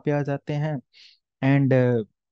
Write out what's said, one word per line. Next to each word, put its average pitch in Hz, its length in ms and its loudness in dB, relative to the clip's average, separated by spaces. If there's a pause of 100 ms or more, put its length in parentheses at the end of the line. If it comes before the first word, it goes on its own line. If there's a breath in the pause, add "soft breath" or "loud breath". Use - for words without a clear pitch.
पे 151 60 -2
आ 143 120 -2
जाते 139 300 -6
हैं। 147 220 -4 (680 loud breath)
And, 139 320 2
अ, 123 300 2 (280)